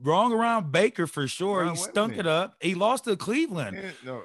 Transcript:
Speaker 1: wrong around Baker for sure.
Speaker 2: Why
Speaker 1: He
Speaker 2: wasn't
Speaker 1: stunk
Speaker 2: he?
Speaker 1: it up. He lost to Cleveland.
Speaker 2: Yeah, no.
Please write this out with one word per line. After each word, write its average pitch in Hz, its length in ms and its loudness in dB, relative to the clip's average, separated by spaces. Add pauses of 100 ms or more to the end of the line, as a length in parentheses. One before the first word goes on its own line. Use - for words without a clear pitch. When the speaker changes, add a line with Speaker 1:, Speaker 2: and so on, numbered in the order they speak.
Speaker 1:
wrong 185 300 4
around 226 380 0
Baker 170 380 2
for 143 180 -2
sure. 190 320 -2
Speaker 2:
Why 175 60 2
Speaker 1:
He 170 60 0
Speaker 2:
wasn't 165 220 -6
Speaker 1:
stunk 214 220 2
Speaker 2:
he? 220 60 -6
Speaker 1:
it 175 80 -4
up. 170 320 0
He 175 160 0
lost 220 300 2
to 208 100 0
Cleveland. 185 640 -2
Speaker 2:
Yeah, 180 80 -10 (140)
no. 127 200 -10